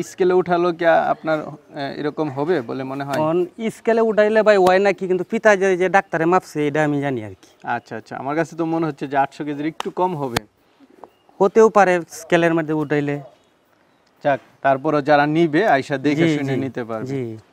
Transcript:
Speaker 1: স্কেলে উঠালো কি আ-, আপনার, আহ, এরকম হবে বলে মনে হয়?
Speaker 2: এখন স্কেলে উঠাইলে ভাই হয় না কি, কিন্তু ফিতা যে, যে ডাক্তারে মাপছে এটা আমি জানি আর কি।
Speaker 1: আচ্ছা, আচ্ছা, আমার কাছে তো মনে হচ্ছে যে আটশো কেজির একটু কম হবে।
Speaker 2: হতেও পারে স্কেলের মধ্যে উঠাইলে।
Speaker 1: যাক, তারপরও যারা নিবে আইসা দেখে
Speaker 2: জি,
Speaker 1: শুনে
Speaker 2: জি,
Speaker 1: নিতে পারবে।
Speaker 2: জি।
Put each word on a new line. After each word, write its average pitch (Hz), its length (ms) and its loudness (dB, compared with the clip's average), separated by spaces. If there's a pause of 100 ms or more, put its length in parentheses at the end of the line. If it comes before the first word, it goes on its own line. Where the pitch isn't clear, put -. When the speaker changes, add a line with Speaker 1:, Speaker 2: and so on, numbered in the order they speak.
Speaker 1:
স্কেলে 185 320 0
উঠালো 175 380 2
কি 170 140 -6
আ-, 165 240 4
আপনার, 156 280 -2
আহ, 147 140 -10 (440)
এরকম 147 340 -4
হবে 147 320 -2
বলে 131 220 -8
মনে 139 200 -8
হয়? 139 120 -4
Speaker 2:
এখন 156 220 0 (320)
স্কেলে 226 320 0
উঠাইলে 214 400 2
ভাই 208 160 4
হয় 185 220 4
না 202 120 2
কি, 185 140 -8
কিন্তু 185 180 -2
ফিতা 220 320 2
যে, 190 200 0
যে 180 120 0
ডাক্তারে 175 360 0
মাপছে 175 420 0
এটা 147 180 0
আমি 147 160 0
জানি 135 240 -4
আর 101 100 -14
কি। - 160 -20 (140)
Speaker 1:
আচ্ছা, 120 320 -8
আচ্ছা, 110 220 -14
আমার 135 180 -6
কাছে 165 200 -2
তো 165 100 -4
মনে 165 200 -2
হচ্ছে 151 220 -8
যে 135 80 -6
আটশো 139 280 -2
কেজির 147 220 -6
একটু 160 240 -8
কম 180 260 -2
হবে। 131 240 -4 (1000)
Speaker 2:
হতেও 220 300 6
পারে 185 240 4 (160)
স্কেলের 170 440 0
মধ্যে 156 200 -2
উঠাইলে। 147 420 -2 (1080)
Speaker 1:
যাক, 139 160 0 (220)
তারপরও 143 400 0
যারা 143 240 4
নিবে 156 400 2
আইসা 143 320 0
দেখে 147 280 0
Speaker 2:
জি, 156 80 0
Speaker 1:
শুনে 139 200 -4
Speaker 2:
জি, 127 80 -2
Speaker 1:
নিতে 123 220 -8
পারবে। 113 240 -8
Speaker 2:
জি। 135 140 -6 (300)